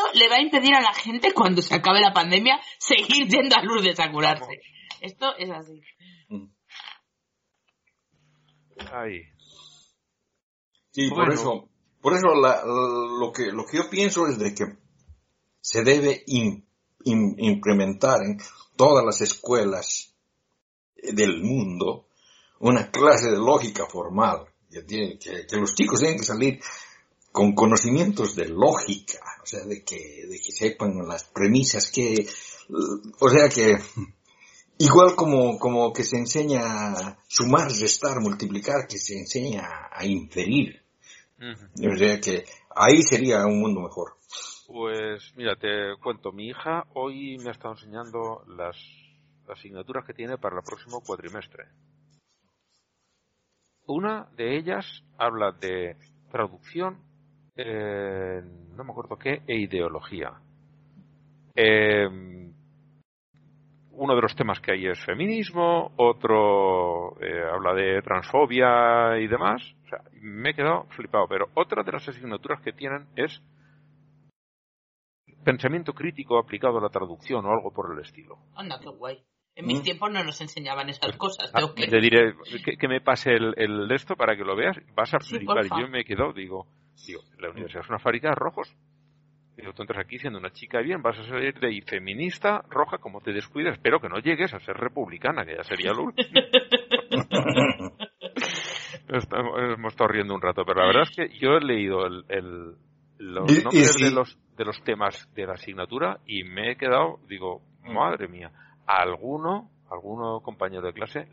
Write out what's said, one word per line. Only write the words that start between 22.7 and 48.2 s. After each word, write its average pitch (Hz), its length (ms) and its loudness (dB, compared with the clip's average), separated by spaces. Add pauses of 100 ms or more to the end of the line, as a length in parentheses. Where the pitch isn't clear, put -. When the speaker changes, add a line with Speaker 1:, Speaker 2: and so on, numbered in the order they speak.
Speaker 3:
clase 127 380 6
de 104 80 2
lógica 113 500 2
formal, 90 580 -2 (260)
que - 120 -14
tiene, 104 340 -6
que, 90 300 -12
que 107 100 -4
los 101 160 -2
chicos - 280 2
tienen 160 160 0
que - 80 -4
salir 127 340 0 (720)
con 101 220 4
conocimientos 120 840 2
de 85 140 -4
lógica, 98 680 0 (220)
o - 40 -20
sea, - 200 -10
de 104 200 -10
que, - 100 -10 (320)
de 92 100 -12
que - 140 -8
sepan 107 460 -2 (100)
las 85 180 -8
premisas 110 680 2
que, 110 340 0 (960)
o 135 80 8
sea, 147 180 10
que 110 300 6 (1000)
igual 175 360 10
como, 127 440 4
como 120 340 2
que 123 100 -2
se 123 140 -2
enseña 135 440 0 (320)
a 95 340 -8
sumar, 135 420 4 (100)
restar, 123 420 0
multiplicar, 101 680 -2
que 104 80 -10
se 98 200 -8
enseña 120 460 -6 (280)
a 92 140 -8
inferir. 95 760 -2 (560)
Speaker 2:
Ujú. 107 560 -6
Speaker 3:
O 92 40 -4
sea 101 220 4
que 92 260 -4 (300)
ahí 135 280 8
sería 117 420 2
un 104 160 2
mundo 104 200 0
mejor. 90 320 -10 (540)
Speaker 2:
Pues 110 680 -8
mira, 117 220 -4
te 104 440 -4
cuento, 104 320 -8
mi 104 160 -12
hija 160 360 -8 (100)
hoy 135 420 -10
me 120 120 -12
ha - 40 -8
estado 110 220 -14
enseñando 113 720 -12